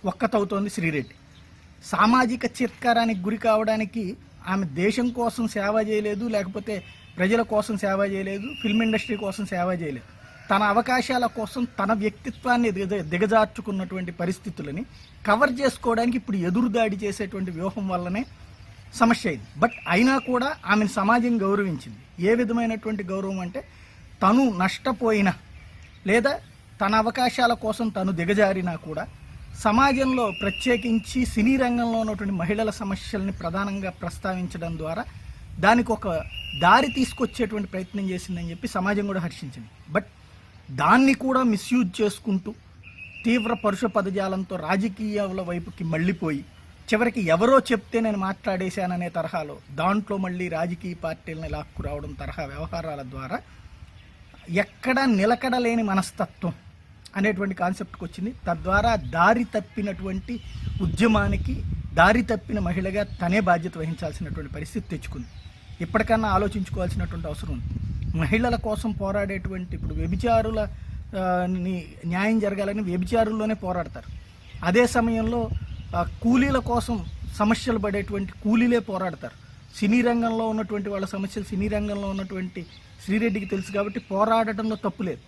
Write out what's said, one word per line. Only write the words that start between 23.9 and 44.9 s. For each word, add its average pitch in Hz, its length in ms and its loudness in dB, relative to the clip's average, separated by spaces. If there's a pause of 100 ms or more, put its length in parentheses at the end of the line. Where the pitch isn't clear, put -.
తను 220 360 6
నష్టపోయినా 202 760 2 (760)
లేదా 240 320 4 (460)
తన 208 100 2
అవకాశాల 240 580 2
కోసం 226 360 -2
తను 190 220 -2
దిగజారినా 185 640 2
కూడా 156 320 -8 (560)
సమాజంలో, 254 800 2
ప్రత్యేకించి 233 840 0
సినీ 240 320 4
రంగంలో 240 420 2
ఉన్నటువంటి 208 340 -2
మహిళల 208 360 0
సమస్యల్ని 196 640 -4
ప్రధానంగా 196 580 -4
ప్రస్తావించడం 175 880 -6
ద్వారా 160 280 -6 (540)
దానికి 226 320 6
ఒక 202 300 0 (380)
దారి 220 320 8
తీసుకొచ్చేటువంటి 214 760 -2
ప్రయత్నం 190 420 -6
చేసిందని 180 400 -6
చెప్పి 170 180 -8
సమాజం 202 400 0
కూడా 190 120 -2
హర్షించింది. 131 480 -8 (260)
But - 100 0 (680)
దాన్ని 208 420 6
కూడా 262 300 2
మిస్‌యూజ్ 226 580 2
చేసుకుంటూ 208 520 -2 (720)
తీవ్ర 233 280 2
పరుష 202 320 0
పదజాలంతో 190 680 0
రాజకీయాల 196 840 0